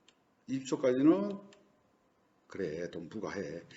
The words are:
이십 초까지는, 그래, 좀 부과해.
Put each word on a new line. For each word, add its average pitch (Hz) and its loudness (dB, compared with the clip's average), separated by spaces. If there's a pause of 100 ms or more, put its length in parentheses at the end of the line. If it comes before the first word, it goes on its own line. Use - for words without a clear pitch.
(480)
이십 131 -4
초까지는, 160 4 (1080)
그래, 85 -4
좀 85 -10
부과해. 85 -6 (140)